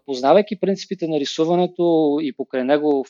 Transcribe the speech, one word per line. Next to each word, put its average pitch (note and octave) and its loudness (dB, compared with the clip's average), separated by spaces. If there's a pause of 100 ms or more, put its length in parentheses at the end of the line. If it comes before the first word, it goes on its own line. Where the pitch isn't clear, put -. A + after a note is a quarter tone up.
познавайки D3 2
принципите F#3 -4
на D#3 -2
рисуването E3 0
и C3+ -6
покрай C3 -6
него C#3+ 0